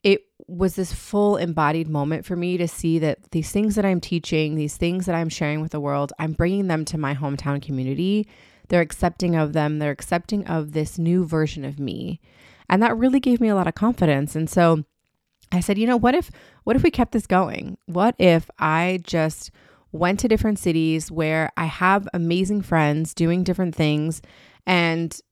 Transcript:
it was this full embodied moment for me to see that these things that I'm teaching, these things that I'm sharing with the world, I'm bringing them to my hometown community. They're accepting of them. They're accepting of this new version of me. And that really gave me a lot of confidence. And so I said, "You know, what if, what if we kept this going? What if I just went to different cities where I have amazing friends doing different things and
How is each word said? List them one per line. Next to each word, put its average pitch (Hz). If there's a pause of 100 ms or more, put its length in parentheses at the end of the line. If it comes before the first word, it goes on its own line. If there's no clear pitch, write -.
it 202 (220)
was 180
this 190
full 208
embodied 160
moment 156
for 185
me 180
to 175
see 165
that -
these 160
things 208
that 208
I'm 185
teaching, 156
these 151
things 175
that 180
I'm 165
sharing 151
with 156
the 151
world, 143
I'm 156
bringing 185
them 160
to 165
my 143
hometown 139
community. 143 (420)
They're 175
accepting 170
of 156
them. 151
They're 151
accepting 175
of 151
this 151
new 175
version 156
of 143
me. 143 (500)
And 190
that 233
really 254
gave 247
me 220
a 208
lot 190
of 165
confidence. 156
And 160
so 165 (680)
I 180
said, 196
"You 220
know, 247
what 247
if, 339 (340)
what 226
if 262
we 349
kept -
this 220
going? - (100)
What 185
if 165
I 170
just 160 (420)
went 180
to 254
different 214
cities 160
where 156
I 165
have 190
amazing 185
friends 156
doing 170
different 180
things 151 (460)
and 170 (140)